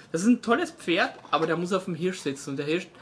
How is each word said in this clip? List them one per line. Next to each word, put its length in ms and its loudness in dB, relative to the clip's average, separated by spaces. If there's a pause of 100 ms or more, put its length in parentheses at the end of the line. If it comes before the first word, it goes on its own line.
(100)
Das 120 -2
ist 60 4
ein 120 6
tolles 300 0
Pferd, 420 0 (180)
aber 160 2
der 100 2
muss 160 -2
auf 120 0
dem 100 -4
Hirsch 260 -4
sitzen. 300 -6
Und 60 -6
der 80 -4
Hirsch 220 -2 (140)